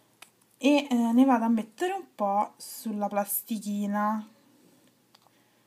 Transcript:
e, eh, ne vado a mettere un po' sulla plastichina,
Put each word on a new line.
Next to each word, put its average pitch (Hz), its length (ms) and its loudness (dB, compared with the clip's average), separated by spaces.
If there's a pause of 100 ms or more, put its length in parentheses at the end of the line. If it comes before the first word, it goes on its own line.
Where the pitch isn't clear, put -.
(580)
e, 285 320 4
eh, 247 40 0
ne 233 300 4
vado 240 200 4
a 226 40 0
mettere 233 440 -2
un 381 120 -8 (100)
po' 202 440 -2
sulla 208 500 -8
plastichina, 208 1200 -4 (1400)